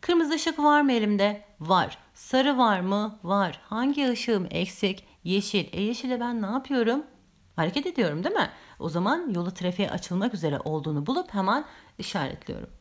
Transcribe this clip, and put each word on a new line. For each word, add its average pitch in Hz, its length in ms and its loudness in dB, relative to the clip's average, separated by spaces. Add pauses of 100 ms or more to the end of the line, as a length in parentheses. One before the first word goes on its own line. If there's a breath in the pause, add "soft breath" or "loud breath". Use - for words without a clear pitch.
Kırmızı 330 340 2
ışık 311 240 -2
var 294 240 6
mı 269 100 4
elimde? 208 520 2 (160)
Var. 160 380 2 (160)
Sarı 262 440 2
var 214 220 4
mı? 208 420 -2
Var. 185 420 0
Hangi 269 460 0
ışığım 220 400 0
eksik? 185 540 -2 (200 soft breath)
Yeşil. 190 480 0
E, 175 100 -2
yeşile 240 380 -2
ben 240 220 -4
ne 202 40 -4
yapıyorum? 254 580 0 (520)
Hareket 170 300 0
ediyorum 185 380 0
değil 370 100 -2
mi? - 160 0 (280 loud breath)
O - 100 -6
zaman 226 460 0
yolu 175 160 -2
trafiğe 180 400 -2
açılmak 190 440 -2
üzere 160 260 -2
olduğunu 151 460 -4
bulup 349 280 -4
hemen 208 300 0 (340 loud breath)
işaretliyorum. - 720 -6 (100)